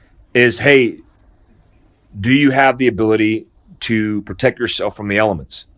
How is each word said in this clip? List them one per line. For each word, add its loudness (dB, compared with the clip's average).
is, 2
hey, 2
do -2
you 4
have 2
the 0
ability 0
to -2
protect -2
yourself -6
from -10
the -2
elements? -4